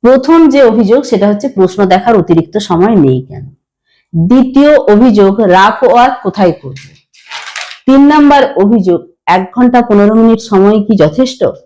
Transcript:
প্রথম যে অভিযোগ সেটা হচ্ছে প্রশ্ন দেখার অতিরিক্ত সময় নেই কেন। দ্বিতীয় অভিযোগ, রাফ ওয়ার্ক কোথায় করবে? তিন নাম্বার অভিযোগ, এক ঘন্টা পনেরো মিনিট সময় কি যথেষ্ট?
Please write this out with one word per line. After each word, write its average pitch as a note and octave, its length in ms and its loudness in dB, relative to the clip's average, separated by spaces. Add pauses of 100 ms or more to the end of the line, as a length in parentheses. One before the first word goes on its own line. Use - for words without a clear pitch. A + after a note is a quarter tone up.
প্রথম C4 340 2 (100)
যে C4+ 160 0
অভিযোগ A3 400 0
সেটা G3+ 240 -2
হচ্ছে G#3 200 -4
প্রশ্ন F#3 380 -2
দেখার G3 300 0
অতিরিক্ত E3 420 -2
সময় G3+ 380 -2
নেই C3+ 300 0
কেন। D3 180 -18 (680)
দ্বিতীয় B3+ 600 2 (140)
অভিযোগ, G#3 460 2 (160)
রাফ F#3+ 340 0
ওয়ার্ক B3 400 2
কোথায় F#3 360 -2
করবে? C3 320 -18 (960)
তিন C4+ 220 2
নাম্বার C#4+ 360 2 (140)
অভিযোগ, F#3 440 0 (260)
এক F#3 160 -2 (100)
ঘন্টা B3 300 0
পনেরো G#3 320 0
মিনিট A3+ 260 2
সময় G3+ 440 0
কি A3 120 -2
যথেষ্ট? F#3+ 460 -2 (240)